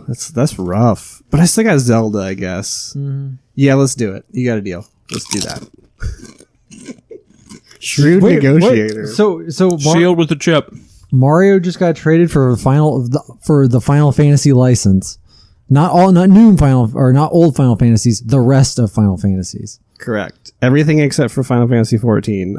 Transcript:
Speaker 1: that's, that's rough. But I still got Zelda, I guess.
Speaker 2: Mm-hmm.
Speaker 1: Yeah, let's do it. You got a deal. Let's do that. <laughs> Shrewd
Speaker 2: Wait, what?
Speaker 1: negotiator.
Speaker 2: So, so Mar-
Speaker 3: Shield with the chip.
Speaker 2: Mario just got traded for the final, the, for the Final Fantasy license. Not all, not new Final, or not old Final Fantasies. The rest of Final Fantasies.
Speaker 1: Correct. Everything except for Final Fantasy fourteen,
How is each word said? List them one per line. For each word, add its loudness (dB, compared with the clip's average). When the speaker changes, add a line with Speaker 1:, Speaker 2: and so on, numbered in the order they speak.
Speaker 1:
that's, -12
that's -4
rough. -4
But 0
I 4
still 0
got 0
Zelda, -2
I -6
guess. -10
Speaker 2:
Mm-hmm. -10
Speaker 1:
Yeah, 2
let's 0
do -6
it. -18
You -6
got -2
a -6
deal. -12
Let's -12
do -6
that. -12
<laughs> -20
Shrewd 0
Speaker 2:
Wait, 4
what? 0
Speaker 1:
negotiator. 0
Speaker 2:
So, -4
so -2
Mar- -2
Speaker 3:
Shield 2
with 0
the -2
chip. -2
Speaker 2:
Mario 2
just -6
got 0
traded 0
for 2
the 0
final, 0
the, -4
for 4
the 0
Final 2
Fantasy 2
license. 0
Not 2
all, 4
not 4
new 6
Final, 2
or 2
not 0
old 2
Final 2
Fantasies. 2
The 0
rest 2
of 0
Final 0
Fantasies. -6
Speaker 1:
Correct. -10
Everything 2
except -2
for -4
Final 0
Fantasy 0
fourteen, -2